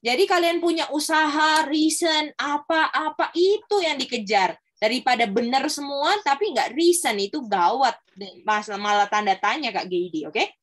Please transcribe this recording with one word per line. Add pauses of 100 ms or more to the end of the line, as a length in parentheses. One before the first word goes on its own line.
Jadi
kalian
punya (100)
usaha,
reason,
apa-apa,
itu
yang
dikejar. (220)
Daripada
benar
semua,
tapi
nggak
reason,
itu
gawat. (480)
Mas-,
malah
tanda
tanya,
Kak
Gaby,
oke? (180)